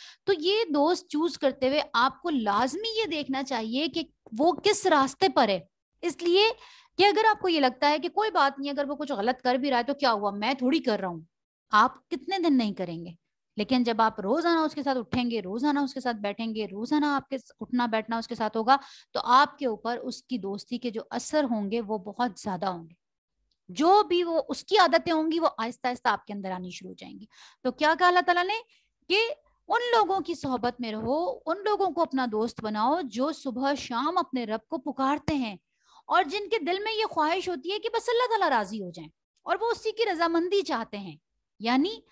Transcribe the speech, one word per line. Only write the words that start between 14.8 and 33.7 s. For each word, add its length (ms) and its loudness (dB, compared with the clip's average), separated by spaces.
साथ 140 0
उठेंगे, 440 -2
रोजाना 420 0
उसके 180 -4
साथ 200 -2
बैठेंगे, 460 -4
रोजाना 500 0
आपके 220 -6
स-, 220 -18
उठना 260 -2
बैठना 320 -2
उसके 160 -8
साथ 220 -4
होगा, 220 4
तो 60 -2
आपके 460 4
ऊपर 340 -4
उसकी 400 -8
दोस्ती 380 -8
के 120 -4
जो 100 -6
असर 340 0
होंगे 360 -2
वो 180 -4
बहुत 420 -6
ज्यादा 260 -4
होंगे। 280 -8
जो 340 4
भी 180 2
वो, 160 0
उसकी 380 -2
आदतें 360 4
होंगी 260 0
वो 100 2
आहिस्ता 400 -6
आहिस्ता 220 -2
आपके 220 -4
अंदर 200 -6
आनी 200 -8
शुरू 180 -14
हो 40 -16
जाएंगी। 340 -18
तो 80 -2
क्या 220 2
कहा 140 4
अल्लाह 140 4
ताला 200 2
ने 160 -2
कि 100 2
उन 120 2
लोगों 280 2
की 140 -6
सोहबत 460 -4
में 120 -6
रहो, 260 -2
उन 200 -4
लोगों 240 0
को 120 0
अपना 260 -2
दोस्त 340 -4
बनाओ 380 0
जो 240 -2
सुबह 420 -2